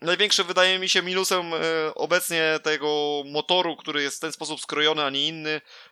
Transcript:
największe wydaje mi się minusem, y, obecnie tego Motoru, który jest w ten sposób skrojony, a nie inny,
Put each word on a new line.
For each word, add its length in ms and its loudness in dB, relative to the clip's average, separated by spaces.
największe 420 2
wydaje 360 4
mi 100 -2
się 120 4
minusem, 520 0
y, 40 -2
obecnie 680 0
tego 600 0
Motoru, 520 0
który 260 -4
jest 140 -4
w 20 -12
ten 120 -4
sposób 300 -8
skrojony, 420 0
a 60 0
nie 180 -2
inny, 340 -6